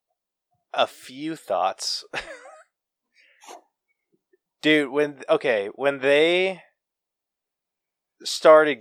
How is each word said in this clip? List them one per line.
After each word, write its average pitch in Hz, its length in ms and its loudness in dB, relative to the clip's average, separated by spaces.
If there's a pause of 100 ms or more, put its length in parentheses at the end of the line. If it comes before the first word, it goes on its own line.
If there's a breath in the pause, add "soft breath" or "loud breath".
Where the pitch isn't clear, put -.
(720)
a 123 140 -2
few 147 500 -10
thoughts. - 800 -6
<laughs> - 80 -8 (2500 soft breath)
Dude, 147 300 2
when, 147 360 -4
okay, 120 460 0
when 139 280 -4
they 170 600 0 (1600)
started 156 580 4